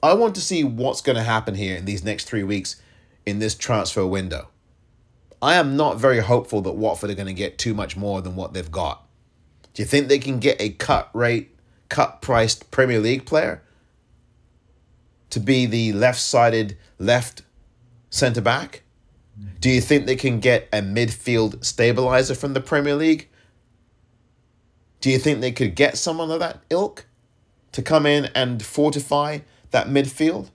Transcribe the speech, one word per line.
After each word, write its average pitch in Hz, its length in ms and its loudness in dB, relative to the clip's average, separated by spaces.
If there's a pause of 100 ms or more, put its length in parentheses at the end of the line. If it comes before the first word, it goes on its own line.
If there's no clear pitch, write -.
I 160 120 6
want 214 220 2
to 185 40 -8
see 165 240 -2
what's 123 380 -2
gonna 120 200 0
happen 113 320 -2
here 95 220 -4
in 87 80 -10
these 98 180 -6
next 101 220 -6
three 104 200 -4
weeks 98 360 -6 (460)
in 101 140 -4
this 110 140 -2
transfer 104 520 -2
window. 92 420 -4 (920)
I 156 140 4
am 143 200 2
not 143 220 0
very 123 220 4
hopeful 110 420 0
that 92 100 -4
Watford 107 380 -2
are 101 40 -6
gonna 95 200 -8
get 92 240 -6
too 113 160 -2
much 101 200 -6
more 98 280 -4
than 90 140 -8
what 92 180 -8
they've 87 160 -8
got. 80 360 -6 (680)
Do - 80 -6
you 113 40 -4
think 143 220 2
they 139 100 6
can 127 200 -4
get 127 240 2
a 107 80 -2
cut - 420 -2
rate, 117 420 0 (360)
cut - 320 -2
priced 113 480 0
Premier 127 300 4
League 123 260 0
player - 360 0 (1700)
to - 100 -6
be 127 280 2
the 113 260 0
left-sided 113 840 2 (200)
left 120 440 0 (680)
centre-back? 120 720 -2 (800)
Do - 80 2
you 127 140 4
think 143 240 2
they 127 100 0
can 123 240 0
get 120 320 2
a 107 80 0
midfield 113 760 -2
stabiliser 127 800 2
from 139 200 -6
the 135 80 -2
Premier 143 320 0
League? 156 340 2 (1700)
Do 135 80 2
you 131 80 4
think 143 240 0
they 127 100 -2
could 120 220 -2
get 143 240 2
someone 165 320 -4
of 165 100 -2
that - 300 -6
ilk 190 340 -2 (680)
to 135 100 -6
come 151 240 4
in 147 280 2
and 123 300 -2
fortify 147 760 0 (300)
that - 180 0
midfield? 156 680 0